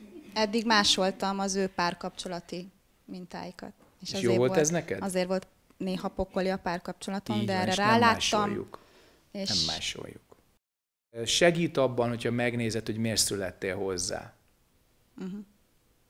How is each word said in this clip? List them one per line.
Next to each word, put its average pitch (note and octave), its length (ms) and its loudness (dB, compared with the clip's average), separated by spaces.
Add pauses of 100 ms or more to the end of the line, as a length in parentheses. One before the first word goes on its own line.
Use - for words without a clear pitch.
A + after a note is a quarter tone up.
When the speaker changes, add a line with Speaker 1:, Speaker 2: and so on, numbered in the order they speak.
(340)
Speaker 1:
Eddig G#3+ 320 0
másoltam G3 720 2
az G3 160 -2
ő G3 120 0
párkapcsolati F3+ 1000 -6 (360)
mintáikat. F3+ 680 -12 (280)
És F#3 120 -10
Speaker 2:
És - 0 -
jó G3 60 -4
Speaker 1:
azért F#3 180 4
Speaker 2:
volt B2+ 120 4
Speaker 1:
volt, F#3 120 4
Speaker 2:
ez D3+ 100 4
neked? D#3+ 320 -2
Speaker 1:
azért F3+ 260 -2
volt F#3+ 180 -2 (300)
néha F#3 320 -4
pokoli F#3 400 -2
a F#3+ 100 0
párkapcsolatom, F#3+ 800 -4
Speaker 2:
Így G#3+ 80 0
Speaker 1:
de G3 60 0
Speaker 2:
van, F#3 80 0
Speaker 1:
erre F#3 100 0
Speaker 2:
és F#3 60 2
nem G3+ 120 2
Speaker 1:
ráláttam, A3+ 520 4
Speaker 2:
másoljuk. - 380 -4 (520)
Speaker 1:
és G3 180 -8
Speaker 2:
Nem G#3 180 -2
másoljuk. - 600 -8 (960)
Segít E3+ 520 4
abban, B2 320 4
hogyha A#2 220 -2
megnézed, A#2 560 0
hogy A2 100 -2
miért A2+ 220 0
születtél G2 580 -2
hozzá. F#2+ 580 -4 (800)
Speaker 1:
Mhm. F#3 220 -10 (720)